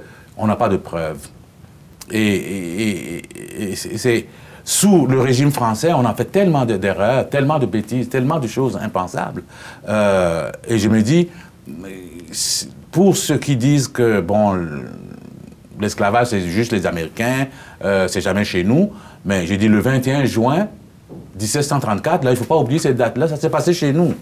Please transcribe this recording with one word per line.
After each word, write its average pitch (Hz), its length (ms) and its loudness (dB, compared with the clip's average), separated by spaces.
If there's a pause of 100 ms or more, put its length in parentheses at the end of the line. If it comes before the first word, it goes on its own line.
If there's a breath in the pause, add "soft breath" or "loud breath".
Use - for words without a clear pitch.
(360 loud breath)
on 110 100 -2
n'a 107 80 2
pas 117 140 0
de 98 80 2
preuves. 80 500 -8 (840)
Et, 110 120 0
et, 95 600 -2
et, 85 340 -4
et, - 560 -10
et - 40 -8
c'est, - 220 -8
c'est, 117 280 0 (380 loud breath)
sous 180 440 4
le 131 120 4
régime 120 300 4
français, 120 420 0
on 143 120 2
a 107 100 0
fait 117 120 -4
tellement 170 380 2
de, 113 120 0
d'erreurs, 98 520 0
tellement 143 300 0
de 127 80 2
bêtises, 113 420 -2
tellement 135 300 0
de 131 80 -2
choses 120 340 -2
impensables. 92 640 -4 (460 loud breath)
Euh, 92 640 2 (160)
et 117 100 2
je 202 100 2
me 214 140 4
dis, 175 280 2 (1600 loud breath)
pour 185 240 6
ceux 147 220 0
qui 139 180 0
disent 131 320 4
que, 113 320 2
bon, 101 360 2 (1200)
l'esclavage, 107 480 2
c'est 101 140 0
juste 95 280 -2
les 95 160 0
Américains, 113 600 -2 (360 loud breath)
euh, 95 220 2
c'est 92 140 -2
jamais 98 240 0
chez 92 180 0
nous, 143 300 2 (320 loud breath)
mais 92 220 0
j'ai 98 100 0
dit 104 100 2
le 107 140 6
vingt 127 260 0
et 131 80 2
un 143 100 2
juin 123 440 0 (680)
dix-sept 107 300 -2
cent 143 160 0
trente-quatre, 123 420 0
là, 127 80 2
il 127 60 4
faut 131 80 -4
pas 160 120 2
oublier 139 220 2
cette 139 180 2
date-là, 123 300 0
ça 151 100 -4
s'est 156 140 -2
passé 156 220 2
chez 151 200 0
nous. 151 300 2